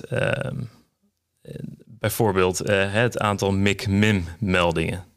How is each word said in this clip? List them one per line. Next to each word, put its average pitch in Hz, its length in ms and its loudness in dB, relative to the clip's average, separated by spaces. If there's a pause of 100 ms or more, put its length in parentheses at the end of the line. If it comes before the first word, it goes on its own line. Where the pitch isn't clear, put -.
Ehm, - 500 -4 (840)
eh, - 120 -18 (320)
bijvoorbeeld, 95 760 0
eh, 98 320 0
het 113 260 0
aantal 101 320 0
mic-mim-meldingen. 92 1500 2 (120)